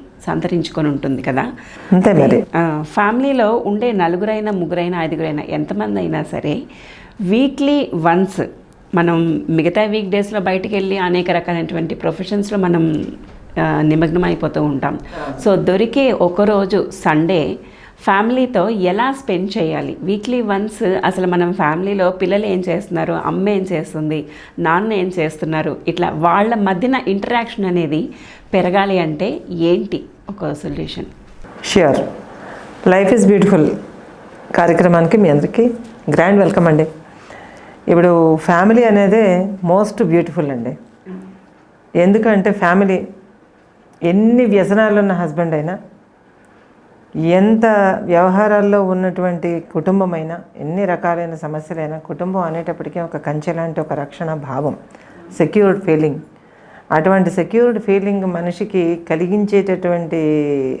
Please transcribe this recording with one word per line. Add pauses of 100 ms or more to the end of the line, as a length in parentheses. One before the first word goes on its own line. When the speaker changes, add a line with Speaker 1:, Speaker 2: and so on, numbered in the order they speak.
(280)
Speaker 1:
సంతరించుకొని
ఉంటుంది
కదా. (400)
Speaker 2:
అంతే
మరి. (120)
Speaker 1:
ఆ, (100)
ఫ్యామిలీలో
ఉండే
నలుగురైనా,
ముగ్గురైనా,
ఐదుగురైనా,
ఎంతమంది
అయినా
సరే, (600)
వీక్లీ
వన్స్ (540)
మనం
మిగతా
వీక్
డేస్లో
బయటికి
వెళ్ళి
అనేక
రకాలైనటువంటి
ప్రొఫెషన్స్లో
మనం, (560)
ఆ,
నిమగ్నం
అయిపోతూ
ఉంటాం. (480)
So
దొరికే
ఒకరోజు
సండే (440)
ఫ్యామిలీతో
ఎలా
స్పెండ్
చేయాలి?
వీక్లీ
వన్స్ (220)
అసలు
మనం
ఫ్యామిలీలో
పిల్లలు
ఏం
చేస్తున్నారు,
అమ్మ
ఏం
చేస్తుంది, (320)
నాన్న
ఏం
చేస్తున్నారు, (100)
ఇట్లా
వాళ్ళ
మధ్యన
ఇంటరాక్షన్
అనేది (420)
పెరగాలి
అంటే
ఏంటి (240)
ఒక
సొల్యూషన్? (720)
Speaker 2:
Sure. (920)
Life
is
Beautiful (880)
కార్యక్రమానికి
మీ
అందరికీ (380)
గ్రాండ్
వెల్కమ్
అండి. (1000)
ఇప్పుడు
ఫ్యామిలీ
అనేదే (160)
most
beautiful
అండి. (1160)
ఎందుకంటే
ఫ్యామిలీ (960)
ఎన్ని
వ్యసనాలు
ఉన్న
హస్బెండ్
అయినా, (1400)
ఎంత (380)
వ్యవహారాల్లో
ఉన్నటువంటి (100)
కుటుంబమైనా, (180)
ఎన్ని
రకాలైన
సమస్యలైనా,
కుటుంబం
అనేటప్పటికీ
ఒక
కంచె
లాంటి
ఒక
రక్షణ
భావం, (600)
సెక్యూర్డ్
ఫీలింగ్. (720)
అటువంటి
సెక్యూర్డ్
ఫీలింగ్
మనిషికి
కలిగించేటటువంటి (600)